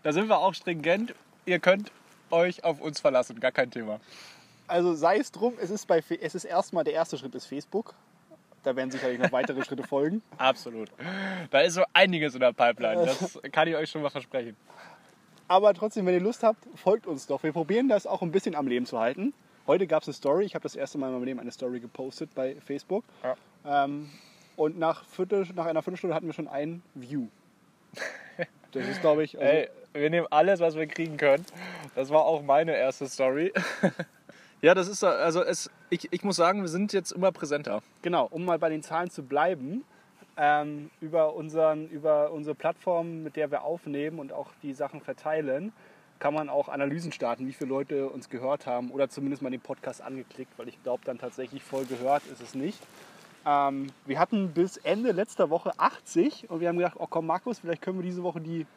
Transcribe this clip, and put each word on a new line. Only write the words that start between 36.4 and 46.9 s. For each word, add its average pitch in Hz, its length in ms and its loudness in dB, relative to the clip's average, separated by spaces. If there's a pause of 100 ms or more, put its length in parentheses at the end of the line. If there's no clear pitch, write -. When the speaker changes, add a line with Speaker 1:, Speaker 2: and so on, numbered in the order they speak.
Speaker 1:
wir 175 80 -4
sind 196 240 -2
jetzt 190 180 -2
immer 180 220 0
präsenter. 143 500 -4 (180)
Speaker 2:
Genau, 170 300 2
um 165 140 -6
mal 170 120 2
bei 160 120 0
den 156 120 -4
Zahlen 170 280 -4
zu - 120 -12
bleiben, 151 640 -2 (540)
ähm, 147 520 0 (120)
über 156 340 0
unseren, 156 540 0
über 151 420 2
unsere 151 240 -6
Plattform, 170 680 -2
mit 147 120 -12
der 151 160 -2
wir 143 120 -2
aufnehmen 156 560 -6
und 139 120 -12
auch 139 200 -10 (100)
die 143 100 -8
Sachen 139 300 -8
verteilen, 156 720 -4 (460)
kann 147 140 0
man 151 140 -2
auch 139 220 -2
Analysen 143 420 -4